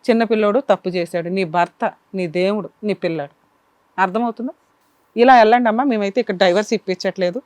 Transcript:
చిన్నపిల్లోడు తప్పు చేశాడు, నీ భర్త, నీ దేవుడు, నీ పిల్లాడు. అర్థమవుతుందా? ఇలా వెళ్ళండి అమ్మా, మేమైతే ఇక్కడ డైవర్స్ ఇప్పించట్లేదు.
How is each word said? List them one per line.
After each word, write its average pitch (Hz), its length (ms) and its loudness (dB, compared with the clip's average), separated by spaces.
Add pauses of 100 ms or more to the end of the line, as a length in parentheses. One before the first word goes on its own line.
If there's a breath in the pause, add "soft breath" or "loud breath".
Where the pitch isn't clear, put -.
(100)
చిన్నపిల్లోడు 220 500 0
తప్పు 190 280 -2
చేశాడు, 170 400 -6
నీ 190 160 -2
భర్త, 175 480 -4 (220)
నీ 185 120 -4
దేవుడు, 185 440 -4 (140)
నీ 208 80 -2
పిల్లాడు. 165 480 -6 (600)
అర్థమవుతుందా? 226 500 -2 (680)
ఇలా 247 220 8
వెళ్ళండి 233 300 6
అమ్మా, 226 160 0
మేమైతే 214 360 -2
ఇక్కడ 214 160 -4
డైవర్స్ 190 360 2
ఇప్పించట్లేదు. 185 720 -4